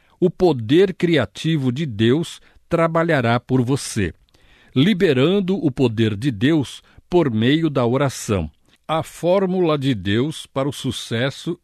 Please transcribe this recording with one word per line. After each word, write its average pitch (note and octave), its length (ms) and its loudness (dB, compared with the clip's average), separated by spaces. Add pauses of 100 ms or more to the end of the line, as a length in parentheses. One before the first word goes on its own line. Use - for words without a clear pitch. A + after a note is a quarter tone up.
(200)
O F3+ 80 4
poder E3+ 640 2
criativo D#3 800 -2
de D3+ 140 -4
Deus A#2+ 520 0 (300)
trabalhará D#3+ 720 0
por C3 220 0
você, A#2 500 -2 (640)
liberando F3+ 800 2
o D#3+ 140 0
poder A2+ 440 0
de A#2+ 160 -2
Deus C3 520 0 (260)
por E3+ 220 2
meio C3+ 400 2
da C3+ 160 0
oração. A#2 640 -2 (360)
A D#3+ 160 -2
fórmula F3+ 760 0
de C3+ 160 0
Deus G#2+ 500 -2
para C3+ 240 -4
o C#3 40 -4
sucesso C3 920 -6